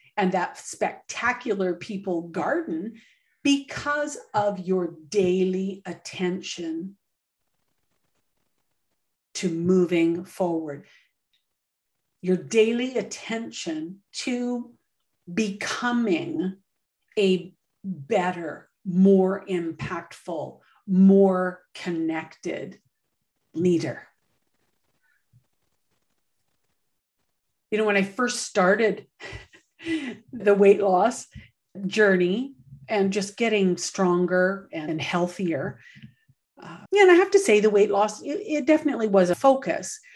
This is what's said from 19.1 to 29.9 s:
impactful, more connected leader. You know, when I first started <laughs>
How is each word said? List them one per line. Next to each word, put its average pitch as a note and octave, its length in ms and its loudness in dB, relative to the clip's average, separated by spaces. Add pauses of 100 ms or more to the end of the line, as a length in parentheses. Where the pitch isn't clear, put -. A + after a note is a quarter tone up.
impactful, E3+ 1120 -8 (300)
more F#3+ 720 6 (120)
connected D#3+ 1040 -8 (760)
leader. F3 480 -2 (3750)
You G#3 80 -2
know, A3 60 0
when G3+ 120 2
I G3 60 2
first A#3 420 -4
started G3+ 640 2 (600)
<laughs> D4 640 -8